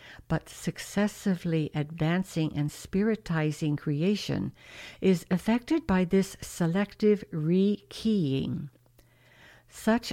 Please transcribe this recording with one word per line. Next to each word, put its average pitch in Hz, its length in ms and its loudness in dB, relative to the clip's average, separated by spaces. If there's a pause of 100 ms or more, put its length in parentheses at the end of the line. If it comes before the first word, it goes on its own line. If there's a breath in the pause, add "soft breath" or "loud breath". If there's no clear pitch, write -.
(260 loud breath)
but - 220 -2
successively 170 1300 -2
advancing 160 800 0
and 147 140 0
spiritizing 165 1080 -2
creation 165 720 -2 (500 loud breath)
is 185 300 4
affected 240 560 0
by 185 180 4
this 190 360 2
selective 202 920 0
re-keying. 170 1400 0 (1000 soft breath)
Such - 440 0